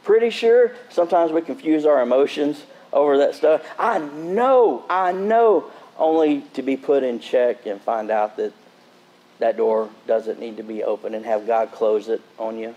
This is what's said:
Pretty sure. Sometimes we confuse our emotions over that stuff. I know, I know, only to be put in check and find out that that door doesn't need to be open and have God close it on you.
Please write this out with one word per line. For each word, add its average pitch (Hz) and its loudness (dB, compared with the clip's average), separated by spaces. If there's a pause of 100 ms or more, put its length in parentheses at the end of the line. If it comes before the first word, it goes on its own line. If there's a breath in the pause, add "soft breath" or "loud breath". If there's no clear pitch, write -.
Pretty 226 2
sure. 233 4 (180)
Sometimes 170 2
we 160 0
confuse 156 -2
our 143 6
emotions 143 0 (320 loud breath)
over 143 4
that 139 2
stuff. 151 2 (160 loud breath)
I 202 0
know, 190 0
I 185 0
know, 208 2 (280 loud breath)
only 156 2 (140)
to 131 -8
be 131 -2
put 135 0
in 120 -4
check 123 -2
and 101 -8
find 110 -6
out 107 -2
that 104 -4 (840)
that 113 0
door 110 0 (160)
doesn't 110 -2
need 113 -10
to 110 -12
be 107 -8
open 107 -6
and 110 -8
have 107 -2
God 113 0
close 107 0
it 113 -4 (160)
on 113 -8
you. 113 -12